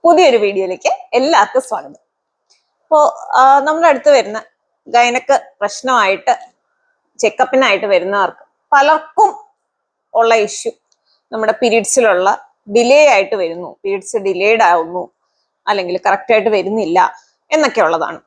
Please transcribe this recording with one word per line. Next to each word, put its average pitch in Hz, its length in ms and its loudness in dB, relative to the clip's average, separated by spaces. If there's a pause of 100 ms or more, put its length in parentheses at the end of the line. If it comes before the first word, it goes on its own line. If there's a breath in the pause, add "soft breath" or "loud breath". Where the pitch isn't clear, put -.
പുതിയൊരു 320 320 4
വീഡിയോയിലേക്ക് 196 520 -2 (240)
എല്ലാവർക്കും 262 500 0
സ്വാഗതം. 147 320 -12 (880)
അപ്പോ, - 520 0
ആ, 269 240 4
നമ്മുടെ 311 300 0
അടുത്ത് 294 220 2
വരുന്ന 220 320 0 (460)
ഗൈനക്ക് 240 520 0 (200)
പ്രശ്നമായിട്ട് 208 800 -2 (800)
ചെക്കപ്പിനായിട്ട് 226 680 0
വരുന്നവർക്ക് 190 600 -2 (260)
പലർക്കും 311 640 2 (800)
ഉള്ള 226 200 2
ഇഷ്യൂ 214 380 -4 (600)
നമ്മുടെ 220 300 -2
പീരിയഡ്സിലുള്ള 214 880 0 (280)
ഡിലേ 269 300 4
ആയിട്ട് 208 300 0
വരുന്നു, 170 480 -8
പീരിയഡ്സ് 196 320 -8
ഡിലേഡ് 196 460 -2
ആവുന്നു, 175 460 -2 (580)
അല്ലെങ്കിൽ 185 400 -4
കറക്റ്റ് 196 260 -2
ആയിട്ട് 214 160 2
വരുന്നില്ല 190 680 0 (360 soft breath)
എന്നൊക്കെ 302 300 0
ഉള്ളതാണ്. 165 460 -2